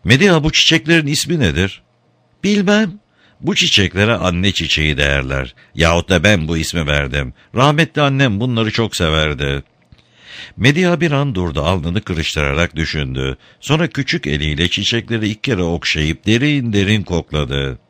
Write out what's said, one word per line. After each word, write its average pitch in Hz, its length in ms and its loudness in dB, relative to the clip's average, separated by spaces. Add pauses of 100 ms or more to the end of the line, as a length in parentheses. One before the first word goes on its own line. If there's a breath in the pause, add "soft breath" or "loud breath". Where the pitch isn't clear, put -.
"Mediha, 151 400 4
bu 156 80 0
çiçeklerin 160 540 2
ismi 147 320 -2
nedir?" 92 440 0 (640)
"Bilmem." 208 600 0 (360 soft breath)
"Bu 165 140 -2
çiçeklere 98 600 2
anne 90 380 0
çiçeği 78 440 -2
derler. 67 580 -2 (200 soft breath)
Yahut 85 340 2
da 87 160 2
ben 87 240 4
bu 82 80 0
ismi 80 300 -2
verdim. 71 480 -2 (200 soft breath)
Rahmetli 147 480 2
annem 135 380 2
bunları 113 300 0
çok 110 260 -2
severdi." 73 680 0 (920 loud breath)
Mediha 156 440 2
bir 165 120 0
an 139 220 0
durdu, 82 280 -2
alnını 87 380 0
kırıştırarak 78 760 -2
düşündü. 65 600 -4 (240 soft breath)
Sonra 160 280 -2
küçük - 380 -6
eliyle 76 420 -2
çiçekleri 110 600 -2
iki 107 120 -6
kere 104 220 -2
okşayıp 80 640 -2
derin 120 460 0
derin 101 300 2
kokladı. 69 760 -4 (100)